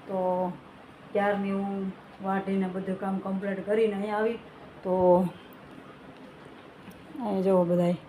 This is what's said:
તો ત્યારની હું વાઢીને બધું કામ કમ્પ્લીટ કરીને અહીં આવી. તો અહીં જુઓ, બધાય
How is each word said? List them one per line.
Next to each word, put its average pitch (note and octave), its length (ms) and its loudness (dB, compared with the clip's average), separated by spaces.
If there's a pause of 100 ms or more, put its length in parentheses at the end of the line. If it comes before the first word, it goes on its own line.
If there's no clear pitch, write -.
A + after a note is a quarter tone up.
તો F#3+ 100 -2 (920)
ત્યારની G3+ 420 2
હું G3 240 -2 (480)
વાઢીને F#3+ 480 0
બધું F#3 300 -4
કામ F#3+ 180 -2
કમ્પ્લીટ F#3+ 460 -4
કરીને G#3+ 280 2
અહીં G#3 200 -2
આવી. A3 220 0 (440)
તો F#3 100 0 (2250)
અહીં G3 220 0
જુઓ, F#3 200 6
બધાય F3 320 4 (120)